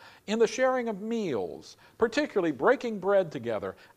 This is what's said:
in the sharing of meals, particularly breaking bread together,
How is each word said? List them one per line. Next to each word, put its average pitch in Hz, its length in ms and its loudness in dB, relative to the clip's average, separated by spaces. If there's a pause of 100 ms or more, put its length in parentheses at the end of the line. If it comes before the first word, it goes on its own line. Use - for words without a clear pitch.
(260)
in 208 120 -2
the 233 80 6
sharing 254 420 0
of 202 120 -6
meals, 139 800 -4 (180)
particularly 208 560 2
breaking 214 460 2
bread 190 340 2
together, 110 440 -4 (200)